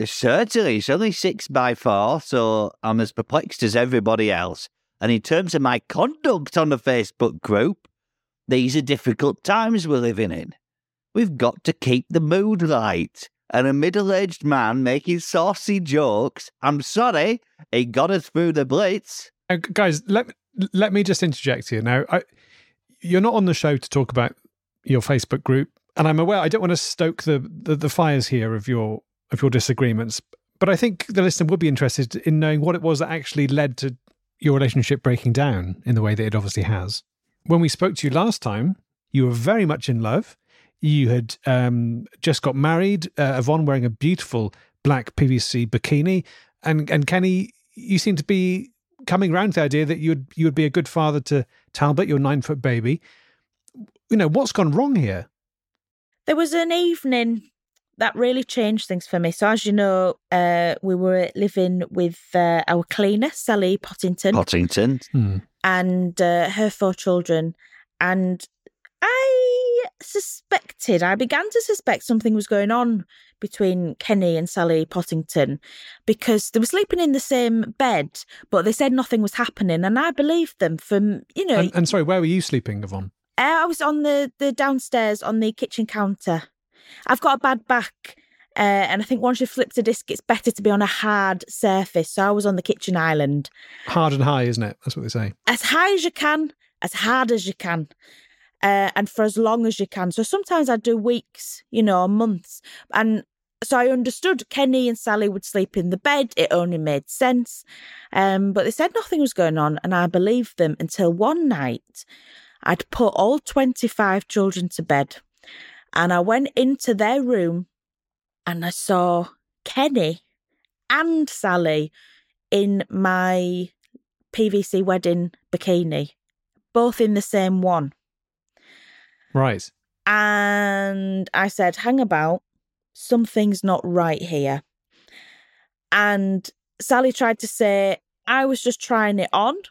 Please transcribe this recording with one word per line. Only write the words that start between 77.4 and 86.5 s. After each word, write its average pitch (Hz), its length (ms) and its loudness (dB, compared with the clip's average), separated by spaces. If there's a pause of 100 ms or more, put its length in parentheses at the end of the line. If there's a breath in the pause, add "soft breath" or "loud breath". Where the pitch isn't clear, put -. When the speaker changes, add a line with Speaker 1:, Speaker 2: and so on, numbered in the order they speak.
Speaker 3:
bed, 196 420 -2 (300 loud breath)
but 180 140 2
they 214 80 2
said 269 200 2
nothing 240 300 0
was 202 120 -2
happening. 185 500 -2
And 214 140 0
I 330 120 0
believed 302 480 0
them 165 200 0
from, 208 440 0 (140)
you 381 100 -4
know. 233 140 2
Speaker 2:
And, 180 140 0
and 175 140 2
sorry, 185 140 0
where 180 180 0
were 165 60 0
you 180 140 2
sleeping, 107 420 -4
Yvonne? 95 300 -10 (240)
Speaker 3:
Uh, 294 260 2
I - 40 2
was 339 140 -6
on 302 220 0
the, 285 360 0
the 277 120 0
downstairs 247 720 -2
on 220 160 -2
the 220 140 0
kitchen 226 340 -6
counter. 196 580 -4 (600 loud breath)